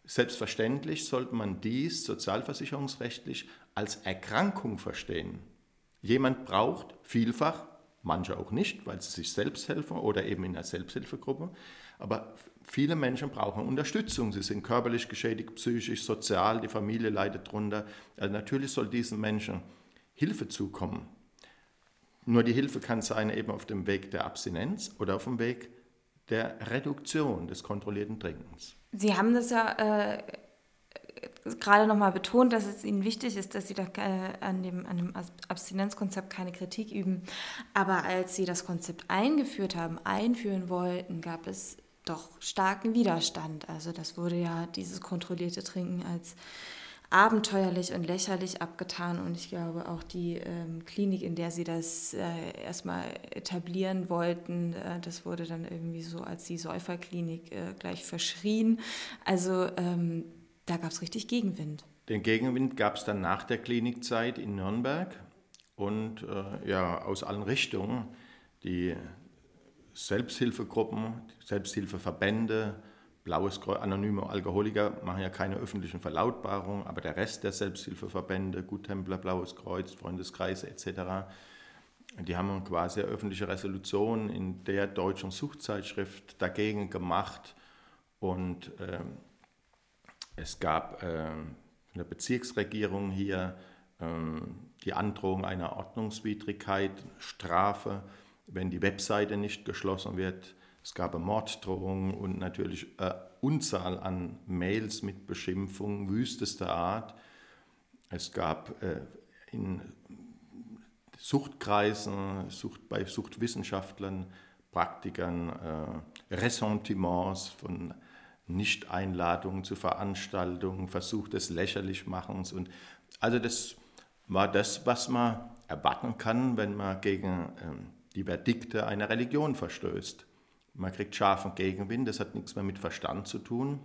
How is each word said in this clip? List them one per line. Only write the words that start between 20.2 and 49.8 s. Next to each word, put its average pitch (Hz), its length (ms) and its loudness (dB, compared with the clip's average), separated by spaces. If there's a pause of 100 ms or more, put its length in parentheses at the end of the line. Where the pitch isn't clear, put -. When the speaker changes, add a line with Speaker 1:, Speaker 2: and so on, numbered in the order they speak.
Speaker 1:
zukommen. - 600 -4 (1160)
Nur 117 180 8
die 120 100 6
Hilfe 135 260 2
kann 113 220 0
sein 110 280 2
eben 107 220 0
auf - 140 -4
dem 98 220 -2
Weg 98 240 2
der - 140 0
Abstinenz - 760 -2
oder 95 160 2
auf 92 80 -2
dem 123 160 -2
Weg 120 300 0 (600)
der 113 420 0
Reduktion 135 760 0
des 92 160 -8
kontrollierten 104 560 -2
Trinkens. - 560 -8 (160)
Speaker 2:
Sie 202 240 4
haben 220 200 6
das 240 160 4
ja, 214 640 4
äh, - 100 -6 (1400)
gerade 208 260 10
noch 214 100 8
mal 208 140 8
betont, 233 420 8
dass 220 140 4
es 202 180 -4
Ihnen 202 200 2
wichtig 220 340 0
ist, 190 160 -4
dass 196 140 -2
Sie 196 80 -6
da, 190 80 0 (140)
äh, 190 420 0
an 185 240 0
dem, 180 240 -2
an 175 100 0
dem 175 180 0
Abs-, 180 180 -6 (160)
Abstinenzkonzept 196 800 -2
keine 180 200 -6
Kritik 185 400 -6
üben. 185 300 2 (540)
Aber 190 300 6
als 185 300 2
Sie 190 100 4
das 180 200 0
Konzept 175 420 -4
eingeführt 226 680 4
haben, 170 280 -2
einführen 202 640 2
wollten, 180 540 0
gab 165 240 -6
es - 320 -6 (280)
doch - 360 -6
starken 202 540 2
Widerstand. 165 760 2
Also 165 220 -6
das 165 260 -8
wurde 175 200 2
ja, 170 300 2
dieses 180 340 -6
kontrollierte 175 640 -2
Trinken, 180 420 -2
als 170 300 -4 (760)
abenteuerlich 190 840 6
und 175 120 0
lächerlich 185 580 0
abgetan. 175 560 -4
Und 175 180 -2
ich - 120 -10
glaube, 170 380 -2